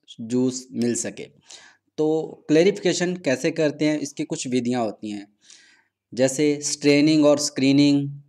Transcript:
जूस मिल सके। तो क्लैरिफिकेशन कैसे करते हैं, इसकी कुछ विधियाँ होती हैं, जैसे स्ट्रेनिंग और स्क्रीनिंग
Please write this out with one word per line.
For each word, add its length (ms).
जूस 520
मिल 220
सके। 320
तो 80
क्लैरिफिकेशन 680
कैसे 340
करते 340
हैं, 160
इसकी 240
कुछ 220
विधियाँ 380
होती 260
हैं, 160
जैसे 480
स्ट्रेनिंग 640
और 120
स्क्रीनिंग 680